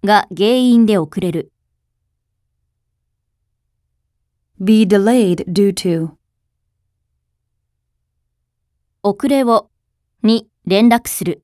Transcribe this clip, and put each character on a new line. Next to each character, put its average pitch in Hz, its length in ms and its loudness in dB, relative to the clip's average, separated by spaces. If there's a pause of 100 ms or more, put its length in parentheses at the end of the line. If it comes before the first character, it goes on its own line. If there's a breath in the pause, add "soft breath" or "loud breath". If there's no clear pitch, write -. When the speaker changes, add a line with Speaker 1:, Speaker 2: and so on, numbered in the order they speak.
Speaker 1:
が 208 280 0
原 202 160 0
因 247 360 2
で 208 100 0
遅 160 240 -4
れ 175 120 -6
る。 165 200 -10 (3000)
Speaker 2:
Be 220 280 2
delayed 202 680 0
due 196 220 0
to. 165 380 -4 (3000)
Speaker 1:
遅 202 260 -4
れ 269 160 0
を、 233 260 -2 (520)
に 220 260 0 (160)
連 202 240 2
絡 233 200 0
す - 160 -10
る。 - 200 -6